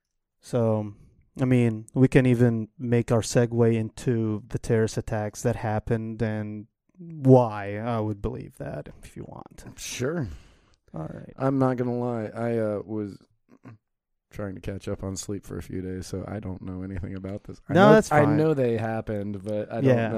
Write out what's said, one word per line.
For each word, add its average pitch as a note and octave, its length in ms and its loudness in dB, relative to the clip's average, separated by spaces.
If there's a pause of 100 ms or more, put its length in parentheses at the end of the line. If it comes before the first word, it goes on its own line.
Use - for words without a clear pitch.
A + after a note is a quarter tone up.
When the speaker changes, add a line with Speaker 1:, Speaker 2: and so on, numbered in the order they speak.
(400)
Speaker 1:
So, A2 520 0 (480)
I C3 60 2
mean, A#2 480 2
we C3 120 8
can C3 200 4
even A#2 420 4 (100)
make A#2+ 320 0
our A#2 120 4
segue A#2 520 2
into A2 720 -2
the - 100 -8
terrorist A2+ 400 0
attacks G#2+ 440 -6
that A#2 140 0
happened A2 680 -4
and G#2+ 440 -6 (320)
why B2+ 800 4
I A#2 200 -4
would G#2 240 -4
believe A#2 360 -10
that - 320 -10 (120)
if - 140 -20
you - 100 -12
want. - 380 -18 (120)
Speaker 2:
Sure. C#3 520 -4 (680)
Speaker 1:
All D#3 180 -10
right. - 260 -16
Speaker 2:
I'm C3+ 200 0
not C3 200 2
gonna B2 200 -2
lie. A#2+ 280 -4
I, A#2 320 -4
uh, G#2+ 260 -2
was G#2 340 -8 (1120)
trying G2+ 240 -8
to G2 60 -14
catch G2 260 -10
up G2+ 160 -6
on G2 140 -6
sleep G2 280 -8
for G2+ 140 -10
a F2 40 -8
few F#2+ 200 -8
days, F#2 240 -8
so F#2+ 220 -8
I G2 100 -8
don't F#2+ 240 -10
know F#2 200 -10
anything G2 340 -8
about F#2+ 280 -10
this. - 240 -16
I - 60 -6
Speaker 1:
No, F#3 140 8
Speaker 2:
know, G#3+ 60 10
Speaker 1:
that's A3 180 4
Speaker 2:
I D3+ 120 6
Speaker 1:
fine. D3 120 2
Speaker 2:
know D#3 180 2
they B2 220 2
happened, G#2+ 680 -4
but G#2+ 280 -6
I A2+ 80 -4
Speaker 1:
Yeah. A#2+ 280 4
Speaker 2:
don't G#2+ 100 -4